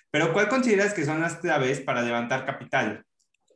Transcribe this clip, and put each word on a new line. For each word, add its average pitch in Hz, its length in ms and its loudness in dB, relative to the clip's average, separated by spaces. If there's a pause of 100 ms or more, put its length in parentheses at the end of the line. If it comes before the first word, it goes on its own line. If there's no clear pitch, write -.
(100)
pero 160 220 2
¿cuál 208 160 2
consideras 208 440 2
que 156 120 -2
son 156 160 -2
las 165 160 -2
claves 139 440 0
para 123 220 -2
levantar 120 420 -2
capital? 117 600 -4 (520)